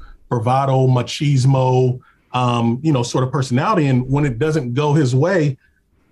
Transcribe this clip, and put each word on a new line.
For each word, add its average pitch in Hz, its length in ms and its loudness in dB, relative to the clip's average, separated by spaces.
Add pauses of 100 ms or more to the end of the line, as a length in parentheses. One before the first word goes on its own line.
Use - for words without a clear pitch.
(300)
bravado, 131 580 0
machismo, 127 1120 2 (340)
um, 120 500 0
you 160 80 0
know, 123 120 0
sort 127 200 -2
of 127 80 -4
personality. 147 560 0
And 127 220 0
when 143 160 0
it 117 140 -4
doesn't 151 340 -2
go 147 200 0
his 135 220 2
way, 151 420 0 (540)